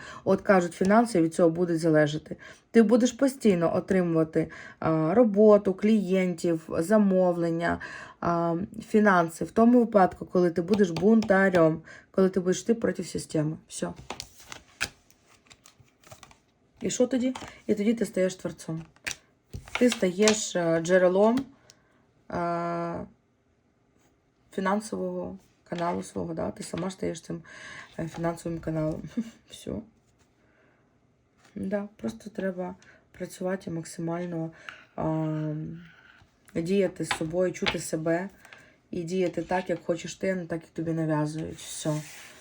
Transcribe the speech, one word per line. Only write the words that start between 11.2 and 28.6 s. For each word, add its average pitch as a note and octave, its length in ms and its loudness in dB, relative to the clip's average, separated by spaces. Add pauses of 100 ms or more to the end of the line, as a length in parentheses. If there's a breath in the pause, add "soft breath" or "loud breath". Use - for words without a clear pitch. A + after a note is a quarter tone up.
коли F#3+ 180 4
ти F#3 120 -2
будеш F3+ 220 -2
йти A#3 120 0
проти G3 300 -4
системи. D#3 520 -4 (120)
Все. E3+ 240 -8 (3000)
І F#3+ 100 -4
що B3 160 2
тоді? B3+ 280 -2 (320 loud breath)
І G#3+ 80 0
тоді G#3 200 2
ти A3+ 120 -2
стаєш F#3 280 -2
творцом. E3 480 -10 (960 soft breath)
Ти B3 120 6
стаєш, G#3 680 2
е, E3 260 2
джерелом, F#3+ 600 4 (840 soft breath)
е, E3+ 760 -4 (1500)
фінансового F#3+ 880 -4 (300)
каналу F3 340 -4
свого, F3 320 -8
да? F3 160 -4
Ти G3 120 -12
сама F3 280 -6
стаєш E3+ 300 -6
цим, E3+ 220 -12 (560 loud breath)
е, E3 100 -6
фінансовим E3+ 520 -6